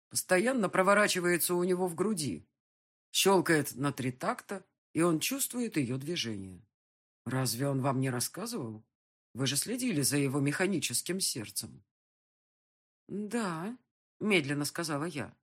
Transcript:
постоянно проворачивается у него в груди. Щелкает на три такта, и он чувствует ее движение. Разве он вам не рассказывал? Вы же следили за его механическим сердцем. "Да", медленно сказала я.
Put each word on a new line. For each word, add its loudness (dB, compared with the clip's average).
постоянно 2
проворачивается 4
у 2
него 2
в -6
груди. -2
Щелкает 4
на -2
три -4
такта, -6
и 2
он 4
чувствует -2
ее 0
движение. -6
Разве -2
он 0
вам 0
не 0
рассказывал? -6
Вы -2
же 0
следили -2
за 2
его 2
механическим 0
сердцем. -6
"Да", -4
медленно 2
сказала -4
я. -8